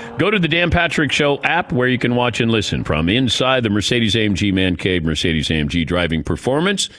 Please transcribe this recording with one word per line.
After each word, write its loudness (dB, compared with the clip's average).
go 0
to 2
the 0
Dan 0
Patrick 0
Show 2
app -2
where 2
you 2
can 0
watch 0
and 2
listen 0
from 0
inside 2
the 2
Mercedes-A 2
M 0
G 0
Man 2
Cave, 0
Mercedes-A 0
M 0
G -2
driving -2
performance. -2